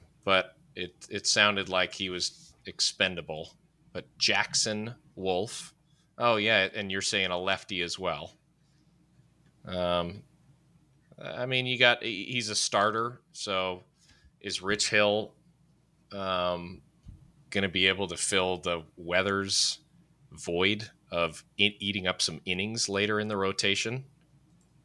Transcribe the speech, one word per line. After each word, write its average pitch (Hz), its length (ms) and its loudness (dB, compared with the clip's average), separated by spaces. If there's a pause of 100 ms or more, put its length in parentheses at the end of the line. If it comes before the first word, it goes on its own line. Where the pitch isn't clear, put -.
(240)
but 92 320 4 (200)
it, 90 180 -8 (160)
it 101 160 -6
sounded 104 440 4
like 92 260 2
he 95 160 -4
was - 420 -6 (140)
expendable. 82 880 -4 (360)
But 90 140 -10 (140)
Jackson 107 760 0 (220)
Wolf, 95 580 -2 (460)
oh 120 160 4
yeah, 104 400 4
and 101 160 -4
you're 95 100 -2
saying 95 300 0
a 90 80 0
lefty 92 420 -2
as 85 160 -4
well. 82 360 -4 (1300)
Um, 87 580 -2 (960)
I - 240 -8
mean, 127 200 0
you 127 120 0
got, 120 260 6
he, 101 220 -6
he's 117 240 -4
a 104 60 -4
starter, 113 680 0 (120)
so 92 500 -2 (560)
is 92 220 -6
Rich 101 280 0
Hill 104 440 2 (800)
um, 90 680 -2 (680)
gonna 98 200 0
be 92 180 2
able 95 200 0
to 85 100 -8
fill 92 400 2
the 85 260 -2 (140)
Weathers 95 840 0 (520)
void 98 580 0 (220)
of 85 320 -2 (140)
in-, 104 220 4
eating 98 280 -4
up 90 140 0
some 80 240 -2
innings 98 440 -2
later 104 300 0
in 107 80 -2
the 107 100 -4
rotation. 98 680 0 (800)